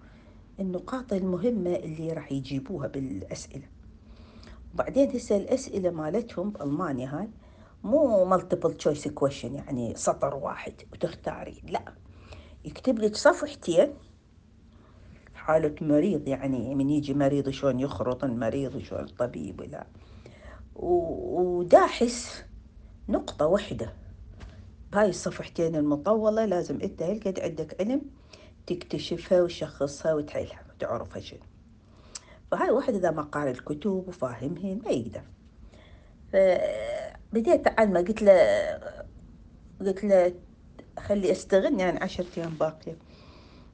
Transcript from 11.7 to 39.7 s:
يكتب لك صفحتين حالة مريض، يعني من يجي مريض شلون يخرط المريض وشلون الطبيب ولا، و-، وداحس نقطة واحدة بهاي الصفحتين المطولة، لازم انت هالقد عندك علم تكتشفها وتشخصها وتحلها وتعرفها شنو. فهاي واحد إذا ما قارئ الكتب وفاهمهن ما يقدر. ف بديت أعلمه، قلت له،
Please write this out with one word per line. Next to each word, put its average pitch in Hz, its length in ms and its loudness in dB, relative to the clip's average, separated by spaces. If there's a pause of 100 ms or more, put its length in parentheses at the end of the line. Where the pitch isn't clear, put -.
يكتب 220 340 -2
لك 214 180 0
صفحتين - 800 2 (1400)
حالة 156 460 2
مريض، 151 480 2
يعني 131 460 -2
من 139 160 2
يجي 147 240 0
مريض 139 340 2
شلون 135 320 0
يخرط 131 440 -2
المريض 120 500 -2
وشلون - 300 -8
الطبيب - 560 -6
ولا، - 260 -12 (920)
و-، 339 640 0
وداحس 262 1040 4 (640)
نقطة - 380 0
واحدة 160 460 0 (1000)
بهاي 208 160 6
الصفحتين 165 680 -2
المطولة، 214 680 2
لازم 175 360 0
انت - 220 -6
هالقد 196 380 -2
عندك 160 400 -6
علم 254 220 0 (640)
تكتشفها - 760 0
وتشخصها 160 720 -2
وتحلها - 560 -6
وتعرفها - 500 -8
شنو. - 200 -16 (1080)
فهاي 359 200 2
واحد 247 240 2
إذا 180 160 2
ما 156 120 -4
قارئ 147 280 -2
الكتب 180 580 -4
وفاهمهن 170 760 -6
ما - 60 -4
يقدر. - 320 -4 (1120)
ف 202 40 0 (960)
بديت 233 340 4 (120)
أعلمه، 196 220 6
قلت 214 220 0
له، 202 100 10 (1500)